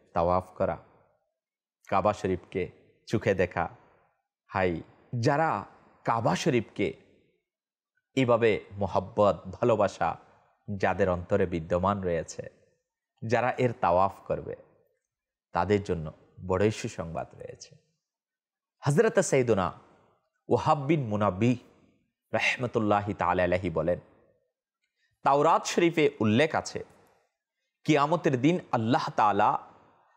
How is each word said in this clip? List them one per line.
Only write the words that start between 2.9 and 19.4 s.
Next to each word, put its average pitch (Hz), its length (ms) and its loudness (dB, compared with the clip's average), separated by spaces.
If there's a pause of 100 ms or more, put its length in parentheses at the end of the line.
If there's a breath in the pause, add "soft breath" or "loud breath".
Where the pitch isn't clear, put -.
চোখে 107 280 0
দেখা, 87 340 -2 (800)
হাই, 92 360 -2 (380)
যারা 143 440 0 (400)
কাবা 123 320 0
শরীফকে 117 560 -2 (1200)
এভাবে 117 580 4
মোহাব্বত, 98 640 0 (160)
ভালোবাসা 101 640 0 (600)
যাদের 95 320 0
অন্তরে 90 380 0
বিদ্যমান 90 560 -2
রয়েছে, 85 480 -6 (760)
যারা 117 260 0
এর 123 280 0
তাওয়াফ 92 320 2 (140)
করবে, 76 300 -6 (960)
তাদের 95 300 0
জন্য 82 300 -6 (340)
বড়ই 95 240 2
সুসংবাদ 82 640 -10
রয়েছে। - 420 -20 (1040)
হযরত 202 380 2
সাইয়্যিদুনা 117 540 2 (760)